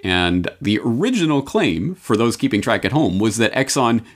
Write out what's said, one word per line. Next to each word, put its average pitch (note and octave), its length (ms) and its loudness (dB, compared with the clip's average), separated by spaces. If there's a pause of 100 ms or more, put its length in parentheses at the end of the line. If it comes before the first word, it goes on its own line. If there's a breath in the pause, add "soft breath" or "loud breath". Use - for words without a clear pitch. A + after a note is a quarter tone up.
And F2+ 440 0 (120)
the G#2 240 -2
original D#3 580 0
claim, C#3 520 -2
for - 220 -2
those A#2 200 0
keeping B2+ 240 0
track G#2+ 240 0
at F#2+ 60 -2
home, G#2 300 0
was A2 160 0
that A2+ 160 2
Exxon A#2+ 520 0 (120)